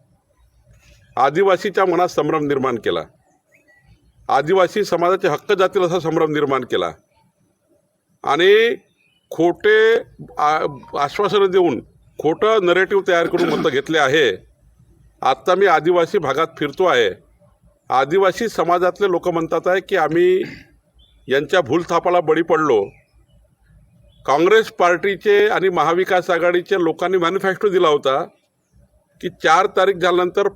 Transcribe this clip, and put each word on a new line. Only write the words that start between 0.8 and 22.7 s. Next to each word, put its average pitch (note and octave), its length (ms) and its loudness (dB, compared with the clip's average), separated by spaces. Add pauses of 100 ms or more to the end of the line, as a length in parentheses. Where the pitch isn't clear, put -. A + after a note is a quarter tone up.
आदिवासीच्या F3+ 680 0
मनात F3+ 240 0
संभ्रम D#3 380 -2
निर्माण C3 320 -2
केला, F2+ 240 -4 (1300)
आदिवासी E3+ 560 0
समाजाचे F3+ 440 0
हक्क D3+ 240 -4
जातील F#3+ 300 0
असा F3 180 -2
संभ्रम D#3+ 320 -2
निर्माण C#3 320 -2
केला F2+ 260 -4 (1300)
आणि G3+ 500 2 (560)
खोटे F3 480 2 (600)
आ-, D#3 280 0 (320)
आश्वासनं G3 520 0
देऊन F3 300 2 (380)
खोटं G3 480 0
नरेटिव्ह F#3 420 2
तयार E3+ 180 2
करून E3+ 220 -2
मतं D#3+ 220 -2
घेतले C#3 280 -2
आहे. C#3 320 2 (920)
आत्ता - 320 0
मी G3 120 2
आदिवासी E3+ 520 2
भागात D3 280 -2 (120)
फिरतो D3+ 260 -4
आहे, B2 260 2 (800)
आदिवासी D#3+ 580 0
समाजातले F3 640 -2
लोक E3+ 180 -2
म्हणतात E3 380 -4
आहे F#3 140 0
की F#3 160 -6
आम्ही F3 460 0 (840)
यांच्या C#3+ 320 0
भूलथापाला E3+ 600 -2
बळी D#3 220 0
पडलो. D#3 400 0 (1400)